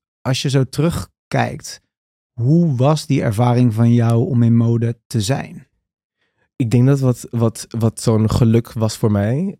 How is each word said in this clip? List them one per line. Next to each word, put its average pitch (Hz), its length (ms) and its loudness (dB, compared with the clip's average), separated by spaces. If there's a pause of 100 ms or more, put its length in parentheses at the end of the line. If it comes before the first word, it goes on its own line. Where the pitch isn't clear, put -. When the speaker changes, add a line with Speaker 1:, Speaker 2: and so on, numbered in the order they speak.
(220)
Speaker 1:
als 127 200 -4
je 147 80 -2
zo 135 140 0 (640)
terugkijkt, 131 540 -6 (520)
hoe 147 420 2
was 143 300 0
die 135 160 -2
ervaring 120 520 2
van 117 200 4
jou 117 360 2
om 120 140 2
in 117 120 4
mode 117 420 0 (100)
te 113 140 -4
zijn? 98 460 -6 (880)
Speaker 2:
Ik 117 160 -2
denk 123 160 4
dat 139 120 2
wat, 127 300 -2
wat, 113 400 -2
wat 113 320 -2
zo'n 110 300 2
geluk 113 420 0
was 110 240 -4
voor 110 140 0
mij 120 480 -2